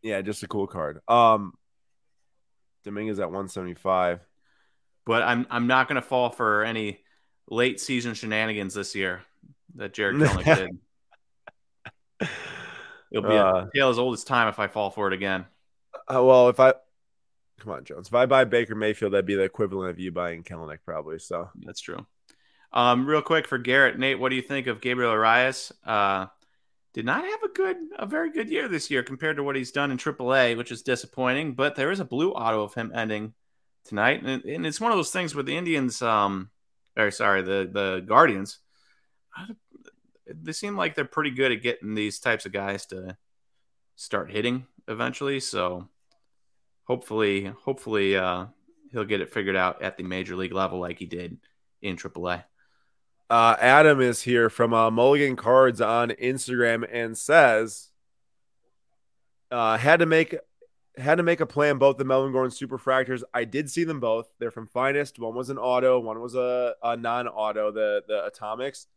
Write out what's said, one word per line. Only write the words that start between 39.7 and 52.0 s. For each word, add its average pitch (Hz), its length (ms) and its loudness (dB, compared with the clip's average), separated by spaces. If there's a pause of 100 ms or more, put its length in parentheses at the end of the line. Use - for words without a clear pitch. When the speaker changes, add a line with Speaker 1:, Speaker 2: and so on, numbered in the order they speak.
Speaker 2:
they 160 260 -14
seem 202 240 -8
like 175 180 -2
they're 147 100 -2
pretty 147 260 -2
good 127 220 2
at 110 100 -4
getting 113 320 -4
these 104 240 -4
types 113 280 -2
of 95 60 -12
guys 98 340 -4
to 92 300 -12 (800)
start - 360 -6
hitting 120 360 -4 (220)
eventually. 127 500 -6
So 90 500 -6 (960)
hopefully, 107 640 -2
hopefully, 107 680 -2
uh, 92 300 -2 (440)
he'll 110 140 -4
get 101 160 -2
it - 120 -8
figured 98 240 -2
out 92 260 0
at 95 140 -6
the 90 60 -14
major 92 320 -8
league 92 180 -6
level 92 280 -4
like 87 180 -8
he 90 80 -12
did 87 320 -12 (440)
in 95 140 -8
triple 90 340 -10